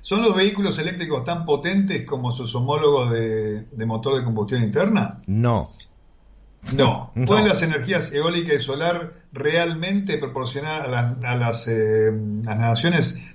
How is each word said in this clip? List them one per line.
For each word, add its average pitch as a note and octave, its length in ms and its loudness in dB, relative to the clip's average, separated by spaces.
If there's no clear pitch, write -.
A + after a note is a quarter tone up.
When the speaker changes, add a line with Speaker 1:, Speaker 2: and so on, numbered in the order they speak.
Speaker 1:
¿Son G#3 180 0
los G#3+ 140 4
vehículos G3 440 2
eléctricos D#3 440 -4
tan E3 220 -4
potentes E3 600 0
como B2 280 -4
sus B2 220 -6
homólogos C#3 560 2
de, A2 500 -2
de A2 140 -6
motor A2+ 320 0
de B2 80 -2
combustión A2 360 0
interna? C#3+ 680 0
Speaker 2:
No. A2 440 2
Speaker 1:
No. C3 400 2
Speaker 2:
<laughs> - 20 -
No. B2 100 0
Speaker 1:
¿Pueden G#3 240 6
las F3 120 2
energías D#3+ 520 -2
eólica E3 400 0
y C#3 60 2
solar E3 520 -2
realmente E3+ 840 0
proporcionar C#3 680 -6
a C3 40 -6
las, B2 360 -2
a B2 120 -2
las, A#2 340 -2
eh, A2 380 2
a A2 60 -6
las G#2 80 -2
naciones A#2+ 580 2